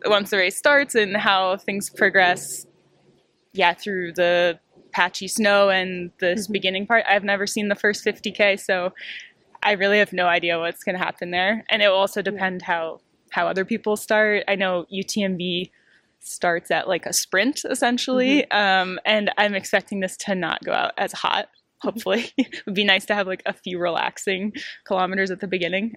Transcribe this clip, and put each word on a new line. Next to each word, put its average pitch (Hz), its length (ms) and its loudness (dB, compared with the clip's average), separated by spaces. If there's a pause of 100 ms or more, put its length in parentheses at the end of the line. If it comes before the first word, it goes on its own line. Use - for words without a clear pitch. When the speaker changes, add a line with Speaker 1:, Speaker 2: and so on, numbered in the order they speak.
Speaker 1:
once 202 260 2
the 208 60 0
race 185 200 2
starts 285 380 4
and 208 220 2
how 196 400 2
things 202 320 -6
progress, 185 800 2 (880)
yeah, 175 180 4
through 180 400 -6
the 175 460 2 (340)
patchy 180 360 0
snow 202 420 4
and 185 480 -2
this 185 260 0
Speaker 2:
Mm-hmm. 214 80 -8
Speaker 1:
beginning 196 340 -2
part. 226 220 2
I've 196 160 2
never 202 220 -2
seen 208 220 -2
the 202 60 0
first 208 300 -2
fifty 208 280 -4
K, 202 240 2
so 185 360 -2 (720)
I 208 100 2
really 202 260 2
have 202 140 2
no 180 140 0
idea 170 320 2
what's 170 260 -6
gonna 185 140 -2
happen 175 320 -6
there. 190 400 0
And 220 100 2
it 208 80 6
will 190 80 4
also 196 240 0
Speaker 2:
Yeah. 196 120 -2
Speaker 1:
depend 185 280 -4
how, 165 400 -4 (300)
how 175 180 0
other 185 160 -2
people 208 320 -2
start. 214 500 2
I 202 100 0
know 185 340 0
U 196 120 -6
T 208 200 -4
M 190 160 -2
B 180 340 -4 (480)
starts - 500 -4
at, 160 160 0
like, 180 200 -2
a 180 80 -6
sprint, 214 500 0
essentially, 254 800 2 (100)
Speaker 2:
Mm-hmm. 190 380 2
Speaker 1:
um, 185 160 -6
and 208 320 2
I'm 208 160 4
expecting 196 460 -2
this 185 180 -4
to 196 160 -4
not 175 300 -2
go - 80 -2
out - 260 0
as 196 140 -2
hot, - 360 -2 (360)
hopefully. 226 500 -2
<laughs> - 40 -10
It - 280 -2
would 202 80 -6
be 208 100 2
nice 196 220 2
to 214 80 0
have, 202 120 -2
like, 185 200 -8
a 196 60 -4
few 180 260 -8
relaxing 185 760 -2 (340)
kilometers 185 440 0
at 185 100 -8
the 202 80 -8
beginning. 190 480 -2